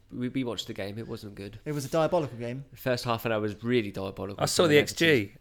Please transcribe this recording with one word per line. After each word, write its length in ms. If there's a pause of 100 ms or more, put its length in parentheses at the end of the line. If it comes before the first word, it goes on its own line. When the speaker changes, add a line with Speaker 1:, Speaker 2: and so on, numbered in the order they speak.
(100)
Speaker 1:
We, 180
we 160
watched 240
the 60
game. 240
It 100
wasn't 260
good. 300
Speaker 2:
It 80
was 120
a 40
diabolical 500
game. 320
Speaker 1:
The 60
first 280
half 220
an 60
hour 80
was 220
really 280
diabolical 520
Speaker 3:
I 40
saw 180
Speaker 1:
from 60
Speaker 3:
the 80
Speaker 1:
an 60
Everton 240
Speaker 3:
X 180
G. 140